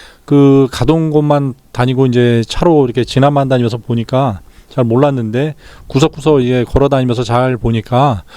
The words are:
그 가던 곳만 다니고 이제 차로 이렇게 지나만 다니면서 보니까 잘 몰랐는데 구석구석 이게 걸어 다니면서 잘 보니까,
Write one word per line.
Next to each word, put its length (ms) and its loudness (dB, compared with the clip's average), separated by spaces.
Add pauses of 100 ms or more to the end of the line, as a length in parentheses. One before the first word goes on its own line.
(240)
그 480 4
가던 380 0
곳만 440 0 (180)
다니고 340 0
이제 420 2
차로 380 0
이렇게 200 -2
지나만 420 0
다니면서 300 -2
보니까 640 -4 (280)
잘 140 -2
몰랐는데 720 -2 (320)
구석구석 560 0
이게 200 0
걸어 260 0
다니면서 340 0
잘 340 0
보니까, 640 -2 (140)